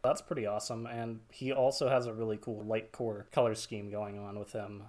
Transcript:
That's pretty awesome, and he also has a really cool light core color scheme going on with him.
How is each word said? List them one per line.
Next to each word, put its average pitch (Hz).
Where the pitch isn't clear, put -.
That's 147
pretty 127
awesome, 113
and 117
he 131
also 135
has 123
a 113
really 110
cool 107
light 110
core 110
color 117
scheme 104
going 101
on 101
with 104
him. 101